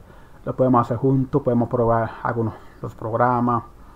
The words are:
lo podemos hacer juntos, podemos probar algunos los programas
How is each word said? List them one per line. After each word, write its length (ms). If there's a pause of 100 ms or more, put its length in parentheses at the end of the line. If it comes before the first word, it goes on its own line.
(460)
lo 100
podemos 260
hacer 160
juntos, 440
podemos 280
probar 420 (120)
algunos 300 (280)
los 140
programas 680 (320)